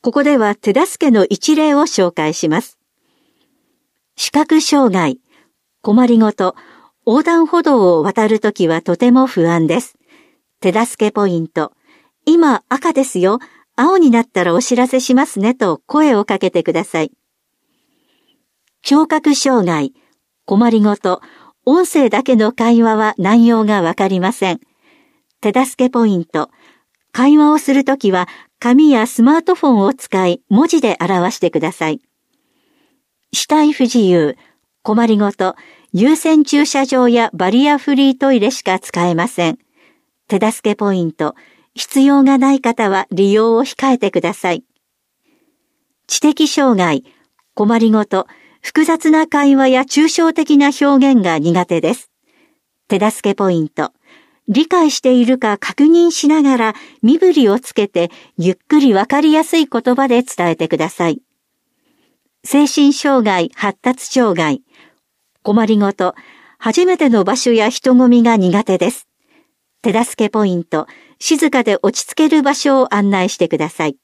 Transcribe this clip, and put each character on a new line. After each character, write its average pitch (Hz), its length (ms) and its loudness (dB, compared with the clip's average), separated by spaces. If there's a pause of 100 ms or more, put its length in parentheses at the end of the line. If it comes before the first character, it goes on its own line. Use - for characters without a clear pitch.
こ 240 120 -4
こ 285 100 0
で 294 140 2
は 208 180 0
手 202 180 -4
助 311 340 -2
け 262 40 2
の 208 180 2
一 294 260 -2
例 302 200 0
を 294 60 2
紹 185 300 -2
介 156 220 -4
し 160 160 -4
ま 156 120 -2
す。 - 180 -20 (1400)
視 - 160 -10
覚 311 300 0
障 269 300 0
害、 160 280 -2 (640)
困 220 260 2
り 233 100 4
ご 220 140 2
と、 - 240 -4 (500)
横 262 180 2
断 330 220 2
歩 339 160 -2
道 202 380 2
を - 40 -2
渡 214 240 -2
る 214 120 0
と 214 120 -2
き 175 160 -2
は 160 140 -2
と 175 140 -4
て 247 160 2
も 262 160 4
不 170 200 -2
安 165 200 0
で 160 140 -2
す。 - 140 -18 (640)
手 185 120 0
助 214 360 -2
け 208 40 -2
ポ 208 160 -2
イ 170 120 -2
ン 160 80 -6
ト。 - 260 -8 (520)
「今 311 440 2
赤 277 240 -4
で 269 100 0
す 190 160 -6
よ。 196 200 0 (360)
青 339 220 2
に 302 140 4
な 233 100 2
っ 233 40 -2
た 185 180 -4
ら 170 100 0
お 170 80 0
知 - 140 -4
ら 254 100 2
せ 254 140 -2
し 254 160 -2
ま 269 100 2
す - 140 -10
ね」 233 180 0
と 180 300 -2
声 294 260 2
を 202 120 0
か 196 120 -4
け 185 140 -2
て 170 100 -2
く 160 120 -4
だ 160 100 -2
さ 160 180 -6
い。 156 100 -6 (1700)
聴 302 240 2
覚 302 260 0
障 254 320 0
害、 151 280 -4 (520)
困 233 240 2
り 220 120 2
ご 208 140 2
と、 180 260 -4 (440)
音 330 220 2
声 277 220 0
だ 294 120 0
け 262 140 0
の 214 160 2
会 233 320 2
話 220 120 2
は 214 220 -2
内 226 300 2
容 220 180 2
が 208 160 0
わ 170 140 -2
か 190 120 -2
り 190 120 -2
ま 190 120 -2
せ 185 220 -4
ん。 - 60 -8 (840)
手 214 120 -2
助 254 320 -2
け 254 40 0
ポ 233 160 0
イ 202 100 0
ン 170 80 -4
ト。 151 260 -8 (640)
会 285 260 2
話 302 140 4
を 302 60 2
す 277 160 -2
る 269 100 2
と 269 140 -2
き 202 140 -2
は 180 160 -2 (320)
紙 269 300 4
や 226 160 2
ス - 160 -4
マ 294 180 4
ー 330 40 -6
ト 370 100 0
フ 320 140 -2
ォ - 40 2
ン 214 100 2
を 202 120 0
使 190 340 -4
い 175 220 -4
文 254 180 2
字 320 140 0
で 175 180 -2
表 180 320 -2
し - 80 -14
て 175 120 -2
く - 80 -2
だ 160 120 -4
さ 160 180 -6
い。 151 100 -6 (1300)
肢 - 160 -8
体 302 240 2
不 277 120 -2
自 233 160 0
由、 175 380 2 (460)
困 226 220 0
り 220 120 0
ご 202 140 -2
と、 190 240 -6 (360)
優 247 240 2
先 311 280 2
駐 285 220 0
車 277 200 -2
場 254 240 0
や 233 240 0
バ 185 160 -2
リ 262 200 2
ア 294 80 2
フ 277 180 -4
リ 269 180 2
ー 262 40 -6
ト 269 140 0
イ 247 80 2
レ 208 120 0
し - 120 -14
か 185 160 -2
使 175 280 -4
え 170 80 -2
ま 175 120 -2
せ 175 220 -4
ん。 - 80 -8 (720)
手 196 120 -2
助 214 320 -4
け 208 40 -4
ポ 202 180 -4
イ 180 100 -2
ン 156 80 -4
ト。 - 240 -6 (400)
必 - 260 -4
要 277 220 4
が 269 140 2
な 269 140 2
い 269 80 0
方 233 300 -2
は 190 220 -4
利 196 220 0
用 226 220 2
を 233 80 0
控 269 300 -2
え 247 40 0
て 202 140 -4
く 175 100 -2
だ 170 120 -6
さ 180 180 -6
い。 - 120 -6 (1400)
知 - 120 -6
的 302 280 0
障 262 300 0
害、 165 260 -2 (520)
困 214 220 0
り 226 140 2
ご 214 140 2
と、 - 220 -4 (340)
複 - 240 -2
雑 320 260 0
な 311 160 2
会 285 280 2
話 269 140 2
や 262 120 2
抽 294 260 0
象 330 260 0
的 311 240 0
な 285 100 4
表 285 180 -2
現 269 380 2
が 165 160 -2
苦 175 260 0
手 165 160 -2
で 175 140 -2
す。 - 140 -20 (800)
手 190 120 -2
助 208 320 -2
け 190 40 -4
ポ 196 140 -2
イ 170 100 0
ン 156 80 -4
ト。 - 240 -8 (580)
理 285 180 0
解 330 240 0
し - 80 -8
て 254 140 2
い 247 120 4
る 254 120 0
か 214 200 -4
確 - 280 -4
認 339 260 4
し - 160 -4
な 311 140 2
が 269 160 2
ら、 220 180 -2 (260)
身 254 160 2
振 370 140 2
り 269 180 2
を 220 100 0
つ - 140 -14
け 202 140 0
て、 170 240 -4 (260)
ゆ 180 160 -2
っ - 40 -10 (100)
く 302 120 4
り 269 140 4
わ 196 120 0
か 285 160 -2
り 302 100 2
や 311 120 2
す 330 140 -2
い 302 100 0
言 240 280 -2
葉 269 120 -2
で 240 140 2
伝 175 280 -4
え 165 60 -2
て 160 120 -4
く 170 100 -4
だ 160 120 -4
さ 170 200 -2
い。 151 120 -6 (1200)
精 285 240 0
神 285 240 2
障 269 340 0
害、 185 300 -2
発 202 260 -6
達 254 240 -6
障 226 320 -2
害、 151 240 -2 (800)
困 214 220 0
り 220 120 0
ご 196 160 -2
と、 185 200 -4 (460)
初 339 260 -2
め 359 120 0
て 285 120 0
の 214 140 2
場 196 120 0
所 247 180 -2
や 220 160 2
人 254 260 0
混 247 140 4
み 240 140 4
が 233 140 2
苦 196 260 0
手 185 140 -2
で 185 140 -2
す。 - 160 -16 (760)
手 202 100 -2 (120)
助 - 220 -4
け 202 40 -4
ポ 214 160 -2
イ 185 100 -2
ン 170 80 -6
ト、 - 240 -6 (320)
静 311 300 -2
か 247 140 0
で 202 180 0
落 - 240 -2
ち - 0 -
着 - 100 -16
け 311 140 2
る 302 140 2
場 277 100 0
所 269 280 0
を 247 120 -2
案 202 160 0
内 185 200 -2
し - 80 -10
て 170 100 0
く 156 100 -4
だ 151 120 -4
さ 156 180 -6
い。 139 160 -6